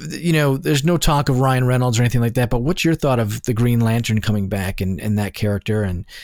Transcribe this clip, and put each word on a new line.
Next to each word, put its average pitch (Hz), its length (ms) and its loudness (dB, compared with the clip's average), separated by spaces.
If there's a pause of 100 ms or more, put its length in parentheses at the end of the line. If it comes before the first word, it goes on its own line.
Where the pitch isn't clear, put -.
(140)
you 160 180 -2
know, 147 240 2
there's 143 300 0
no 175 100 4
talk 147 320 2
of 127 140 2
Ryan 127 260 2
Reynolds 123 320 2
or 123 40 4
anything 120 180 2
like 117 140 0
that, 123 140 0
but 123 100 0
what's 139 260 -2
your 165 100 2
thought 131 240 0
of 110 220 -2
the 127 120 -2
Green 117 280 2
Lantern 113 400 0
coming 101 260 -2
back 95 320 -6
and, 95 220 -4
and 104 180 -2
that 101 140 -4
character? 107 500 -2
And, 90 220 -4 (180)